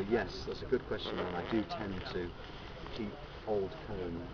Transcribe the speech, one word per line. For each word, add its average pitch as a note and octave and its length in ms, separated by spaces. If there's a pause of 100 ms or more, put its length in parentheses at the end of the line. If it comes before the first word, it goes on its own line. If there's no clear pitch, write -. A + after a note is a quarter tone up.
(120)
yes, G2+ 360
that's - 140
a G2+ 40
good B2 220
question, A2 300
and F#2 180
I F2 160
do A2 180
tend G2 260 (180)
to F2 160 (680)
keep G#2 160 (360)
old G2 240 (160)
comb, F2+ 320 (140)